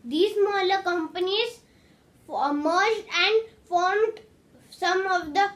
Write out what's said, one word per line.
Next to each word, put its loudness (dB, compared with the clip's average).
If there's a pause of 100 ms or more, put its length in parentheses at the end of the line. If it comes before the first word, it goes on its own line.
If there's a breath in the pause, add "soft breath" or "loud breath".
These 2
smaller 0
companies -2 (680 soft breath)
fo-, -2
merged 0 (160)
and 2 (180)
formed 0 (500)
some 0
of -2
the 2